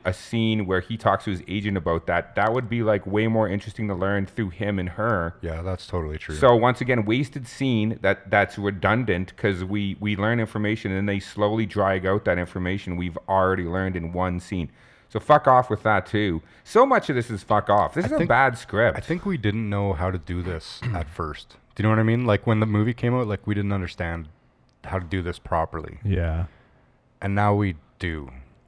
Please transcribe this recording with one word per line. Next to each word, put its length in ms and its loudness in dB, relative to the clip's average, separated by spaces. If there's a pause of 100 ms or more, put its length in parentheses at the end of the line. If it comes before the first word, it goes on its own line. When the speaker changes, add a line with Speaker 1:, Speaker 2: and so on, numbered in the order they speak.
Speaker 1:
a 80 -2
scene 540 0
where 140 0
he 180 -8
talks 280 2
to 40 -4
his 180 -4
agent 300 -2
about 300 -2
that. 260 -2
That 200 0
would 140 -2
be, 140 -2
like, 240 2
way 220 0
more 200 2
interesting 420 -6
to 40 -2
learn 320 0
through 240 -4
him 300 -4
and 100 -4
her. 520 -2
Speaker 2:
Yeah, 200 -6
that's 240 -6
totally 320 -4
true. 160 -10
Speaker 1:
So 220 6
once 260 4
again, 240 0
wasted 400 -2
scene 560 0
that, 300 0
that's 260 2
redundant 800 0
'cause 260 0
we, 360 -4
we 160 -2
learn 240 0
information 520 -2
and 60 0
then 80 0
they 140 0
slowly 480 0
drag 400 0
out 180 0
that 140 2
information 560 -4
we've 220 -4 (100)
already 380 2
learned 300 -2
in 160 -6
one 280 -2
scene. 320 -6 (380)
So 100 -4
fuck 280 4
off 220 6
with 140 -4
that 240 2
too. 340 0 (220)
So 220 6
much 260 2
of 40 0
this 140 -2
is 140 -6
fuck 260 2
off. 240 4
This 120 -2
Speaker 2:
I 20 -2
Speaker 1:
is 60 -2
a 40 2
Speaker 2:
think, 120 2
Speaker 1:
bad 280 4
script. 400 2
Speaker 2:
I 40 -8
think 220 -4
we 140 -2
didn't 320 -2
know 240 0
how 160 -2
to 80 -2
do 240 -6
this 460 -8
<clears throat> 80 -2
at 120 -4
first. 500 -10 (180)
Do 80 -4
you 0 -
know 80 4
what 80 4
I 40 4
mean? 220 2
Like, 220 2
when 120 4
the 60 2
movie 300 2
came 180 0
out, 140 0
like, 180 -6
we 80 -2
didn't 180 -2
understand 580 -6 (540)
how 140 -4
to 80 -6
do 160 -4
this 160 -6
properly. 640 -4
Speaker 3:
Yeah. 420 0 (760)
Speaker 2:
And 140 -2
now 180 4
we 220 0 (240)
do. 320 -6 (360)